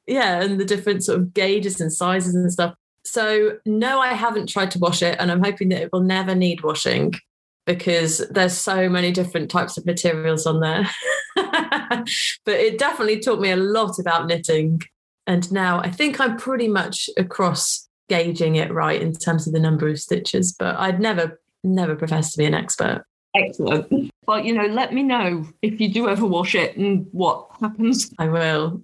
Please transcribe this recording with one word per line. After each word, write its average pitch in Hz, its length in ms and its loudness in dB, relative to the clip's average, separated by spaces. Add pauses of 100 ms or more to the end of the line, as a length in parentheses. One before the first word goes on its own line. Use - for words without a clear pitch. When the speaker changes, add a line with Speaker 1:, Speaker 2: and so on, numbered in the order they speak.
Speaker 1:
yeah, 208 360 2
and 196 180 0
the 196 60 0
different 202 380 0
sort 185 160 0
of 180 140 -2
gauges 196 460 0
and 160 120 -2
sizes 180 440 0
and 180 160 2
stuff. 175 240 0 (300)
So 214 600 0
no, 233 340 2
I 254 140 2
haven't 220 360 -2
tried 190 220 0
to 180 80 -4
wash 175 220 2
it, 170 180 0
and 180 120 0
I'm 180 120 2
hoping 202 260 0
that 175 120 0
it 170 120 -6
will 180 80 2
never 185 340 2
need 180 260 2
washing 151 520 0 (520)
because 170 540 0 (100)
there's 185 280 2
so 190 320 0
many 180 220 2
different 180 380 -2
types 175 280 -2
of 175 80 -10
materials 160 600 0
on 160 140 2
there. 165 300 2 (460)
<laughs> 277 680 -2 (400)
But 208 100 2
it 220 220 2
definitely 220 420 0
taught 214 220 0
me 190 100 2
a 180 60 2
lot 196 420 0
about 165 260 2
knitting. 165 560 2 (460)
And 175 240 2
now 185 300 2
I 180 100 -2
think 294 280 0
I'm 240 180 0
pretty 240 320 -2
much 190 480 -2
across 180 720 -2 (220)
gauging 170 460 2
it 156 180 0
right 156 280 0
in 165 120 -2
terms 165 320 -2
of 156 80 -2
the 160 60 2
number 156 280 2
of 151 120 -2
stitches, - 580 -2
but 185 200 -2
I'd 190 240 0
never, 175 380 -2 (240)
never 180 320 0
professed 160 380 -2
to - 40 -8
be 151 80 2
an 151 80 2
expert. - 500 -2 (320)
Speaker 2:
Excellent. 156 760 0 (140)
But, 214 200 0
you 226 80 -2
know, 208 120 0
let 226 280 -2
me 262 100 0
know 185 420 0 (160)
if 214 180 -2
you 208 120 2
do 233 180 0
ever 202 160 0
wash 175 280 0
it 170 220 0
and 196 360 0
what 175 360 0 (140)
happens. 220 580 0
Speaker 1:
I 160 80 0
will. 160 560 0